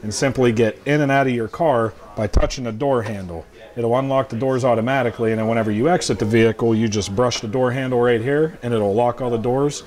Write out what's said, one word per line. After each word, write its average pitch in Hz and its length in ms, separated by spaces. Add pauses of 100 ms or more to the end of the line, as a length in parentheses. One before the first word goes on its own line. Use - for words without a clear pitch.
and 104 100
simply 127 380
get 110 340
in 147 140
and 139 120
out 139 140
of 127 80
your 117 140
car 120 460 (240)
by 107 100
touching 139 380
the 113 60
door 127 300
handle. 95 440 (300)
It'll 117 240
unlock 135 300
the 123 60
doors 131 280
automatically, 120 680
and 110 80
then 110 80
whenever 113 220
you 107 180
exit 120 300
the 117 80
vehicle, 113 480
you 110 140
just 101 280
brush 123 260
the 117 60
door 127 220
handle 127 320
right 120 200
here, 147 420
and 120 100
it'll 101 220
lock 120 260
all 127 80
the 117 80
doors, 131 500